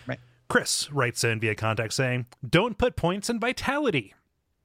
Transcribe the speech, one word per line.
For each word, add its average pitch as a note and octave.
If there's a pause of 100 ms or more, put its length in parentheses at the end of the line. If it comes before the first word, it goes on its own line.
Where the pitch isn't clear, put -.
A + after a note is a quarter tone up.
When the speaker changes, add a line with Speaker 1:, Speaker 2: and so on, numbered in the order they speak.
Speaker 1:
me. B2+ (320)
Speaker 2:
Chris -
writes C3
in A2+
via G#2+
contact A2
saying, B2+ (220)
"Don't G3+
put B3
points F#3
in A#3
vitality." B3 (500)